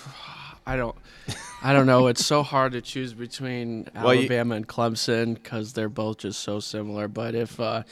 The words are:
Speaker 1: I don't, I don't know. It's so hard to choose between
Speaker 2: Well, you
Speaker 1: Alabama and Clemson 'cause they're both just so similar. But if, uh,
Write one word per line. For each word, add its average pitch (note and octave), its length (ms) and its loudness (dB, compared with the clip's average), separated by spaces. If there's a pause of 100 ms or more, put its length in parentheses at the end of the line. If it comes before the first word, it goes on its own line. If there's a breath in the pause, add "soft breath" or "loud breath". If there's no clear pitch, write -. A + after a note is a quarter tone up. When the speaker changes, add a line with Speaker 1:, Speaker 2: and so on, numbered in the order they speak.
(640 loud breath)
Speaker 1:
I C3+ 120 -4
don't, A#2+ 180 -2 (720 loud breath)
I C3 80 4
don't C3+ 140 8
know. B2+ 200 8
It's A#2+ 180 2
so D3 200 2
hard C3 280 2
to A#2+ 80 -6
choose B2+ 340 -8
between A#2+ 840 -6
Speaker 2:
Well, A#2+ 180 6
you A#2+ 60 6
Speaker 1:
Alabama A#2+ 340 0
and A2 140 -4
Clemson A#2 720 0
'cause A2 300 -8
they're A2 160 -2
both G#2+ 300 -4
just G2 220 -8
so G#2 200 -4
similar. G#2 480 -6
But A2+ 260 -6
if, A#2 240 -4
uh, A2+ 340 -2